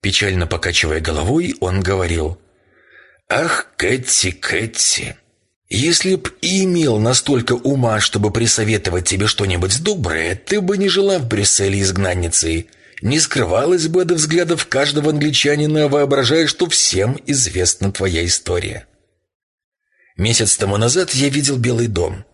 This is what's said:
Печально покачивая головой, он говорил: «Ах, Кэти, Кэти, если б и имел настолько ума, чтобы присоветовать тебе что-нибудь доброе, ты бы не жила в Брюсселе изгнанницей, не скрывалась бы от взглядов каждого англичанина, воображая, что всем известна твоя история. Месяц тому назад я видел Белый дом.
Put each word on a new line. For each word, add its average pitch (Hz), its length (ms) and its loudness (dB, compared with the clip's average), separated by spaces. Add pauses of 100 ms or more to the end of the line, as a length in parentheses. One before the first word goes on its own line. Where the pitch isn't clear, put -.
Печально 95 460 0
покачивая 80 540 0
головой, 87 600 0
он 92 200 0
говорил: 87 600 -2 (880)
«Ах, 160 480 -2
Кэти, 113 560 0
Кэти, - 840 -4 (520)
если 165 480 0
б - 140 -6 (100)
и 190 240 0
имел 160 340 2
настолько 123 540 2
ума, 120 480 0
чтобы 104 300 0
присоветовать 107 760 0
тебе 104 200 0
что-нибудь 98 560 0
доброе, 92 520 -2
ты 202 260 -2
бы 196 160 0
не 196 120 0
жила 190 300 2
в 127 100 -4
Брюсселе 101 520 0
изгнанницей, 90 880 0 (340)
не 131 180 2
скрывалась 139 680 0
бы 180 140 2
от 170 80 0
взглядов 165 560 0
каждого 147 440 0
англичанина, 151 800 2
воображая, 143 580 2
что 165 220 -2
всем 107 580 0
известна 92 680 -2
твоя 87 320 -2
история. 90 640 -4 (1300)
Месяц 110 400 2
тому 101 220 0
назад 127 340 2
я 135 160 0
видел 139 280 0
Белый 120 300 0
дом. 92 480 -4